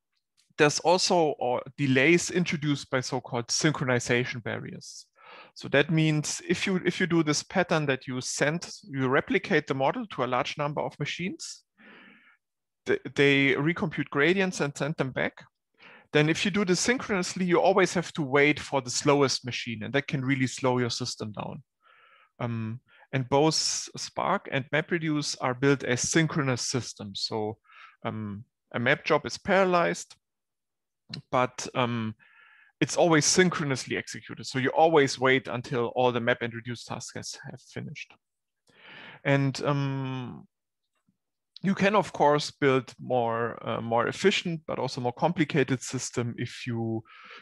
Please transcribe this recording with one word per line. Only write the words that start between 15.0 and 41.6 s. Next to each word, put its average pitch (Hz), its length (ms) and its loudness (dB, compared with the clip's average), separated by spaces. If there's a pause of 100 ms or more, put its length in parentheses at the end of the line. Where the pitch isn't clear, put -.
back. - 220 -2 (800)
Then 151 160 4
if 160 160 0
you 202 80 0
do 202 140 0
this 180 140 2
synchronously, 185 680 -2
you 175 160 4
always 185 320 4
have 170 200 -2
to 165 100 -2
wait 143 360 4
for 139 220 -2
the 123 80 -8
slowest 143 560 2
machine, 117 380 -8
and 110 100 -8
that 135 140 0
can 135 180 -4
really 131 220 2
slow 127 320 0
your 123 100 0
system 113 420 -6
down. - 300 -8 (800)
Um, 117 400 -6 (340)
and 131 160 -2
both 151 240 4
Spark - 1000 -4
and 135 220 -2
MapReduce 156 640 -2
are 131 140 0
built 139 300 2
as 120 180 0
synchronous 147 600 0
systems. 110 600 -6
So, 110 360 -4 (480)
um, 110 380 -8 (300)
a - 60 -2
map 131 240 2
job 147 220 2
is 117 120 -8
parallelized, 180 800 2 (1160)
but, 127 440 -2
um, 117 400 -2 (640)
it's - 180 -2
always 160 280 4
synchronously 143 720 2
executed. - 480 -10
So - 120 -6
you 127 120 2
always 151 500 4
wait 131 280 4
until 120 480 -4
all 123 160 4
the 120 100 -2
map 120 200 2
and 117 120 -6
reduce 117 320 -10
tasks 117 300 -10
has, - 200 -10 (160)
have - 100 -16
finished. - 520 -14 (1120)
And, 139 380 2
um, 135 840 -4 (1120)